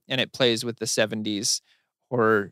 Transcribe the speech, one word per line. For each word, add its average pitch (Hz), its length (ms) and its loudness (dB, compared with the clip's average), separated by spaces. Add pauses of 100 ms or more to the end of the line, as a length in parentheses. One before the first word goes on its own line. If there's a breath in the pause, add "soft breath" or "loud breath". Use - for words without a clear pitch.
and 131 140 -4
it - 120 -4
plays 120 320 2
with 117 140 -8
the 113 80 -6
seventies 107 760 -2 (480)
horror 110 400 2